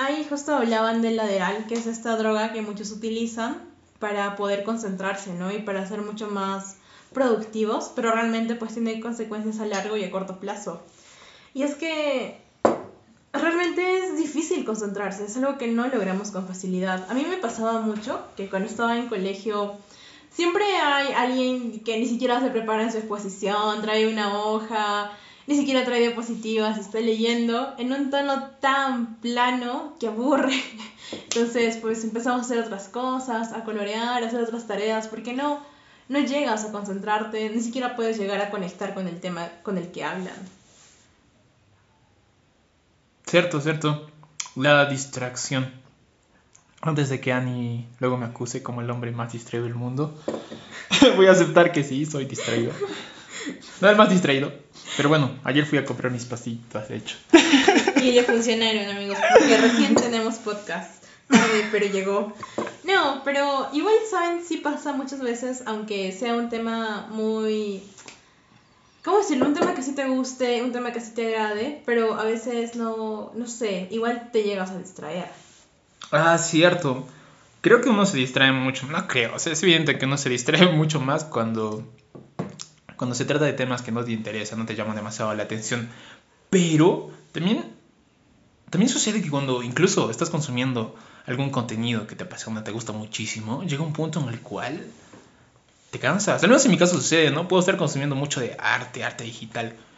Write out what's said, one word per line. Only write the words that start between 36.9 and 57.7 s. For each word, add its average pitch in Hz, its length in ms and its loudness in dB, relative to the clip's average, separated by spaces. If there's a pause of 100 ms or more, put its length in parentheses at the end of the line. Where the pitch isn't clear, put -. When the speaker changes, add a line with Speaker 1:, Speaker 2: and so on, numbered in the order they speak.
Speaker 1:
ni 233 100 -2
siquiera 247 360 -4
puedes 226 200 -2
llegar 196 240 -2
a 202 100 -2
conectar 190 440 -6
con 185 140 -6
el 170 120 -10
tema 170 280 -6 (160)
con 202 120 -4
el 170 140 -6
que - 140 -10
hablan. 180 280 -6 (3000)
Speaker 2:
Cierto, 170 340 2
cierto. 151 500 -2 (460)
La 143 300 6
distracción. 131 840 -4 (1120)
Antes 147 280 0
de 131 120 -2
que 127 120 0
Annie 123 540 -2 (120)
luego 127 200 0
me 120 80 -4
acuse 120 360 -8
como 120 200 -6
el 120 80 -4
hombre 120 200 -4
más 117 220 -6
distraído 117 340 -6
del 117 80 -6
mundo, 131 400 -4 (520)
<laughs> - 500 6
voy 190 100 10
a 185 60 12
aceptar 170 400 8
que 147 100 2
sí, 139 220 -2
soy 143 220 -4
distraído. 117 460 -2 (1080)
No 185 80 8
el 208 80 10
más 208 140 8
distraído, 139 420 4 (440)
pero 143 120 4
bueno, 147 360 4
ayer 143 220 4
fui 147 120 2
a 135 60 2
comprar 123 280 -2
mis 120 120 -4
pastillitas, 117 640 -8
de 113 80 -8
hecho. - 200 -8 (160)
<laughs> 339 40 10 (680)